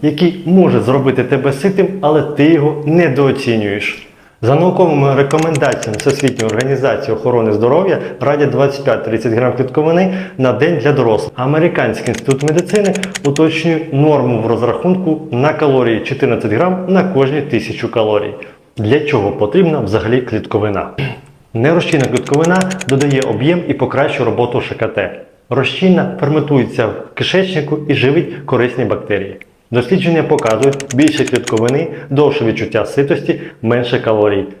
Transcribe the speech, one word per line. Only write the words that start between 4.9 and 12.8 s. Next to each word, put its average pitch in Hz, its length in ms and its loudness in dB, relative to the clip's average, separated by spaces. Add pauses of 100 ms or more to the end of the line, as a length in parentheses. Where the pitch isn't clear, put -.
рекомендаціями 143 840 0
Всесвітньої 120 540 -2
організації 123 640 -2
охорони 117 360 0
здоров'я 139 460 2 (220)
радять 143 300 2
двадцять 139 340 0
п'ять-тридцять 113 480 -2
грам 120 240 2
клітковини 165 580 0 (240)
на 131 140 2
день 147 300 0
для 147 100 2
дорослих. 117 440 2
Американський 143 720 0
інститут 135 340 -2
медицини 180 520 0 (300)